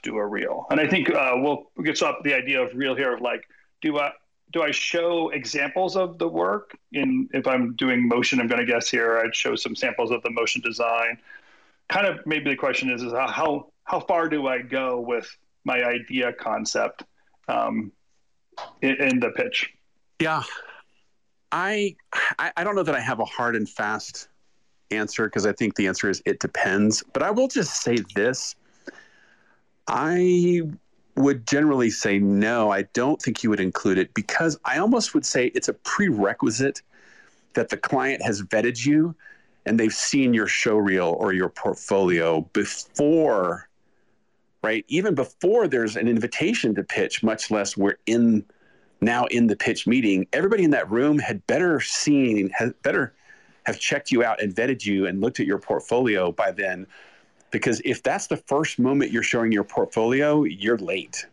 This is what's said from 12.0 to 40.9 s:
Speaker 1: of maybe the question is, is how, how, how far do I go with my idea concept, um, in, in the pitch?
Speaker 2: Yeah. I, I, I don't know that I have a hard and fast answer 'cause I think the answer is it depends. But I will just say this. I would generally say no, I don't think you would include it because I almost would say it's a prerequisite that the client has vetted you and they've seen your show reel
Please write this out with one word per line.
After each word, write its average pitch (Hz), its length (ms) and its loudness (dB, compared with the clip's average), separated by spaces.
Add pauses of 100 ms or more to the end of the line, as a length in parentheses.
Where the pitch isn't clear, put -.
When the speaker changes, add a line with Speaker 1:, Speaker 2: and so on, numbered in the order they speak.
Speaker 1:
of 156 200 -4
maybe 151 220 -2
the 135 80 0
question 131 340 -2
is, 120 120 -4
is 117 100 -6
how, 127 160 -2
how, 143 380 -2 (180)
how 185 160 -4
far 165 280 0
do 147 180 -2
I 127 160 -2
go 127 380 -4
with 117 280 -4 (360)
my 127 200 0
idea 120 480 -2
concept, 110 720 -4 (440)
um, 113 440 -2 (880)
in, 135 160 2
in 131 240 0
the 120 100 0
pitch? - 440 -4 (440)
Speaker 2:
Yeah. 156 240 0 (1080)
I, 190 460 -2 (420)
I, 165 180 -2
I 170 80 -2
don't 202 120 -2
know 185 80 2
that 147 100 0
I 127 60 0
have 120 200 -4
a 104 60 -2
hard 117 300 -2
and 107 120 -2
fast - 600 -6 (640)
answer 107 380 -2
'cause 104 160 -2
I 104 80 2
think 107 220 -2
the 101 120 0
answer 95 220 -2
is 92 160 -2
it 98 140 0
depends. 101 640 0 (100)
But 135 100 -2
I 185 80 0
will 254 180 2
just - 340 -4
say 120 140 0 (180)
this. 117 400 -2 (1300)
I 175 720 4 (540)
would 135 300 2
generally 143 440 4
say 101 280 0
no, 104 520 2
I 98 120 0 (120)
don't 127 260 0
think - 220 -4
you 113 80 2
would 101 100 2
include 92 380 0
it 90 160 0
because 151 500 0
I 135 140 -2
almost 220 360 2
would 156 120 2
say 127 220 2
it's - 200 -4
a 113 60 0
prerequisite 120 1080 0 (720)
that 117 140 0
the - 80 -4
client 131 460 0
has 107 200 -2
vetted 117 440 0
you 156 280 4 (500)
and 113 140 4
they've 110 140 4
seen 131 420 2
your 107 140 2
show 107 280 2
reel 92 440 2